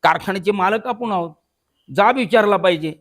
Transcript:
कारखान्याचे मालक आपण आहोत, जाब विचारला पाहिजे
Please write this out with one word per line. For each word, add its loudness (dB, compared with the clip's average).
कारखान्याचे -2
मालक -2
आपण -6
आहोत, -4
जाब 4
विचारला 2
पाहिजे 0